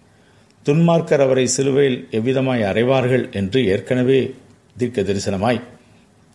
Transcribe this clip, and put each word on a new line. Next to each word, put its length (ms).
துன்மார்க்கர் 560
அவரை 260
சிலுவையில் 640
எவ்விதமாய் 520
அறைவார்கள் 680
என்று 340
ஏற்கனவே 680
தீர்க்க 260
தரிசனமாய், 580